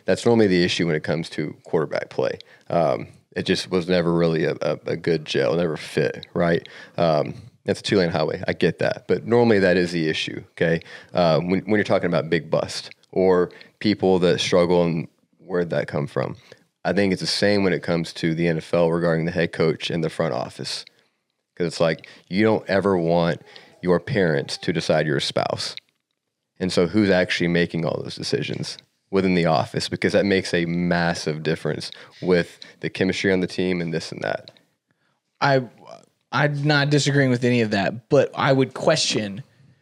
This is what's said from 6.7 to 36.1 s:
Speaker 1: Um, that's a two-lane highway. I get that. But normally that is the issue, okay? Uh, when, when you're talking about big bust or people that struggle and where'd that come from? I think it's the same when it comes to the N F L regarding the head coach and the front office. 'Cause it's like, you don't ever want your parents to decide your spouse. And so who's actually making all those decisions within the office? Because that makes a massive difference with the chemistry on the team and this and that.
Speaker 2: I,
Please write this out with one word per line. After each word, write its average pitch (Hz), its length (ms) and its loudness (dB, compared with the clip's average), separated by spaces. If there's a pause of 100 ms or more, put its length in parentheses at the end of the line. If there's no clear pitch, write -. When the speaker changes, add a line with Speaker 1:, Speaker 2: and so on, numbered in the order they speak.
Speaker 1:
Um, 78 380 0 (300)
that's - 160 -2
a - 20 -20
two-lane 90 280 2
highway. 80 360 -2
I 85 60 -2
get 87 260 0
that. - 300 -2
But - 180 0
normally 113 320 4
that 92 180 6
is 90 140 2
the 82 180 -2
issue, - 340 -6 (100)
okay? 82 280 0 (320)
Uh, 80 280 4
when, 90 220 0
when 107 120 0
you're 104 80 2
talking 95 240 0
about 82 240 0
big 80 200 -2
bust - 400 -4 (200)
or 92 400 2 (300)
people 95 400 2
that 87 200 2
struggle 87 440 2
and 82 240 -2 (300)
where'd 87 320 -4
that 71 180 -2
come 73 180 -4
from? 64 300 -4 (480)
I 87 80 0
think 95 200 2
it's 90 80 -2
the 80 60 -6
same 101 380 2
when 90 80 2
it 73 100 -2
comes 85 320 -2
to 82 180 -2
the 85 140 0
N 82 120 0
F - 140 -8
L 85 200 2
regarding 82 320 0
the 85 80 -4
head 85 200 -2
coach - 380 -2
and 82 140 -2
the 78 40 -2
front 78 260 -4
office. - 500 -8 (720)
'Cause 87 100 -2
it's - 140 -4
like, 82 280 0 (180)
you 95 160 0
don't 110 280 2
ever 95 260 2
want 85 460 0 (400)
your 87 180 2
parents 78 560 0
to - 160 -6
decide 78 340 0
your 69 140 0
spouse. - 560 -4 (840)
And 92 140 -2
so 90 140 2
who's 98 240 2
actually 90 380 0
making 85 360 0
all - 180 -4
those - 140 -12
decisions - 640 -6 (320)
within 95 240 2
the 85 100 2
office? - 420 0
Because 90 280 -2
that 95 100 4
makes 95 300 0
a 85 100 0
massive 85 760 -2
difference 78 480 -4 (320)
with 87 380 0 (200)
the 82 80 -6
chemistry 95 420 0
on 95 100 2
the 87 60 0
team 90 360 -2
and 82 100 -6
this 82 180 -6
and - 120 -10
that. - 300 -6 (880)
Speaker 2:
I, 139 220 2 (680)